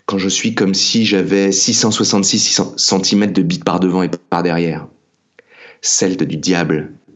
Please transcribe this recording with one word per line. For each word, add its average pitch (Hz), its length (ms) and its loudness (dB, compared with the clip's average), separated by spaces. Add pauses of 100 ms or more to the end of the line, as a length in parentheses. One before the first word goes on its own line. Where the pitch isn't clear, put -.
quand 101 120 -4
je 95 100 -2
suis 110 260 -2
comme 98 200 2
si 113 320 0
j'avais 98 460 2
six 101 220 0
cent 107 160 2
soixante-six 104 720 0 (140)
centimètres 101 580 0
de 95 80 2
bite 90 220 -2
par 90 160 0
devant 92 240 2
et 85 60 -2 (200)
par 85 140 0
derrière. 85 440 -2 (960)
Celte 92 420 0
du 78 140 -2
diable. 78 540 0 (240)